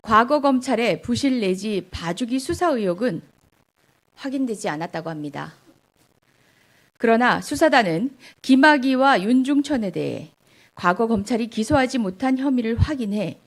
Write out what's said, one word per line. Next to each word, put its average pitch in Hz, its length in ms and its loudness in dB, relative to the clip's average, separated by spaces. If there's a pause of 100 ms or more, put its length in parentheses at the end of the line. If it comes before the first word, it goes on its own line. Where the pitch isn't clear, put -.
과거 240 400 2
검찰의 247 600 0
부실 247 380 -2
내지 190 500 -2
봐주기 220 480 -6
수사 349 300 -2
의혹은 202 540 -2 (920)
확인되지 254 540 -6
않았다고 165 420 -6
합니다. 147 440 -10 (1400)
그러나 226 440 2
수사단은 247 760 0 (240)
김학의와 262 840 4
윤중천에 254 680 0
대해 147 400 -6 (460)
과거 185 320 0
검찰이 226 400 -2
기소하지 262 500 0
못한 240 400 -2
혐의를 240 380 0
확인해 214 720 -2